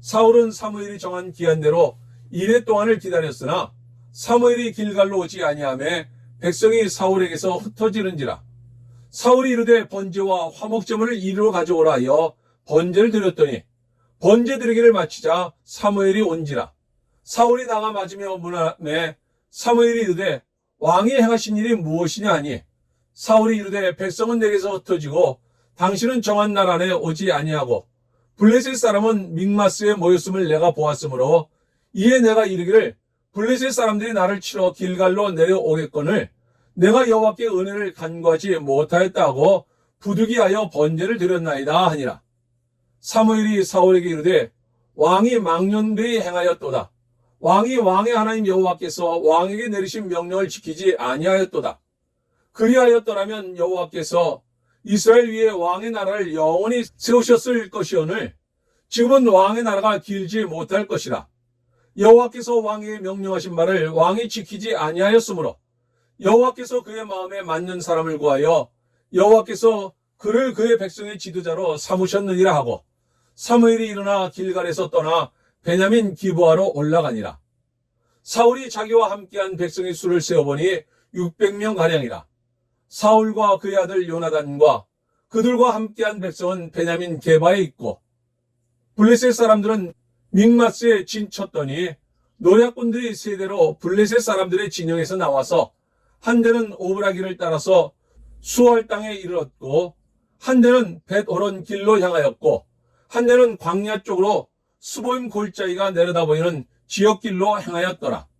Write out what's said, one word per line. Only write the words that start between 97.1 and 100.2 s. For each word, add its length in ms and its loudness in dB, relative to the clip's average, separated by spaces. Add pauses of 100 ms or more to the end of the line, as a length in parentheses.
따라서 560 0 (480)
수월 460 4
땅에 280 -8
이르렀고, 800 -4 (460)